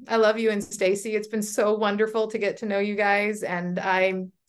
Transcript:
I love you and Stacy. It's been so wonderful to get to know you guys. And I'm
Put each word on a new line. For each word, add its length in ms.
I 80
love 220
you 120
and 100
Stacy. 540
It's 140
been 120
so 340
wonderful 520
to 100
get 200
to 80
know 140
you 160
guys. 480
And 360
I'm 540